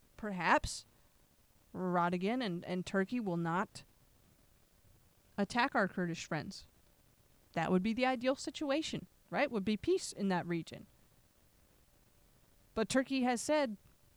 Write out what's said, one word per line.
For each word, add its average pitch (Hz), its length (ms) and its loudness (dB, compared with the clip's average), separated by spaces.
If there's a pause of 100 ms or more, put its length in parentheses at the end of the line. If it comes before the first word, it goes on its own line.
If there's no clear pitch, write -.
(160)
perhaps 202 680 0 (920)
Erdogan 180 680 0
and, 170 200 -4
and 180 220 -4
Turkey 196 320 0
will 190 180 -2
not 170 460 -2 (1500)
attack 240 380 0
our 208 140 4
Kurdish 175 360 -4
friends. - 420 -6 (880)
That 165 160 0
would 185 120 6
be 226 100 2
the 254 140 2
ideal 254 300 2
situation, 302 680 -2 (240)
right? 254 200 0
Would 208 140 -2
be 214 120 2
peace - 360 0
in 196 160 -2
that 175 180 0
region. 170 400 -4 (1900)
But 220 140 2
Turkey 269 340 2
has 247 180 2
said, 285 360 2 (400)